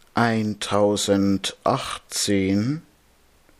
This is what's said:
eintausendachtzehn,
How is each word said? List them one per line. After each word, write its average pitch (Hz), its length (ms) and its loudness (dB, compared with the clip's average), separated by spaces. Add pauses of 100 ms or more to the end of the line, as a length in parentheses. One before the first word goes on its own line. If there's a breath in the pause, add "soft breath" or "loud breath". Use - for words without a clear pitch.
(140)
eintausendachtzehn, 104 2750 0 (760)